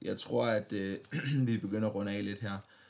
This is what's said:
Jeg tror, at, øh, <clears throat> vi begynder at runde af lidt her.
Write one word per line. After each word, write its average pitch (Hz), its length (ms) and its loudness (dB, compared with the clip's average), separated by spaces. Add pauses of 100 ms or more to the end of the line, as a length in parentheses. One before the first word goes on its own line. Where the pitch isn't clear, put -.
Jeg 95 160 -2
tror, 120 280 2
at, 107 260 2
øh, 98 260 -2 (240)
<clears throat> 135 260 4
vi 113 100 4
begynder 104 300 0
at 101 60 -4
runde 101 180 -2
af 101 120 -2
lidt 101 160 -4
her. 98 180 -4 (320)